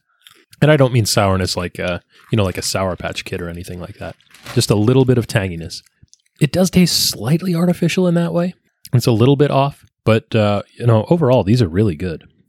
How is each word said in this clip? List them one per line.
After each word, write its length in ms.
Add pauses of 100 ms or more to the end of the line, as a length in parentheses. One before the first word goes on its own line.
(600)
And 80
I 80
don't 160
mean 140
sourness 500
like, 220
uh, 180 (340)
you 60
know, 60
like 160
a 20
Sour 340
Patch 300
Kid 160
or 80
anything 300
like 180
that. 180 (380)
Just 160
a 60
little 280
bit 140
of 80
tanginess. 560 (580)
It 120
does 180
taste 400
slightly 460
artificial 500
in 80
that 200
way. 200 (400)
It's 140
a 40
little 240
bit 140
off, 340 (200)
but, 320
uh, 260 (160)
you 80
know, 240
overall, 340
these 200
are 40
really 280
good. 300 (240)